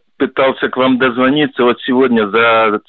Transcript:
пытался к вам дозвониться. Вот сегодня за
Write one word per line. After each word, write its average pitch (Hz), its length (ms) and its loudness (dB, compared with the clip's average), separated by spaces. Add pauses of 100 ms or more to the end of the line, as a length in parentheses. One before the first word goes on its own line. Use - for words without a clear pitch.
(160)
пытался 135 520 -2
к - 80 -8
вам 131 220 0
дозвониться. 131 680 0
Вот 120 180 0
сегодня 123 460 0
за 110 600 0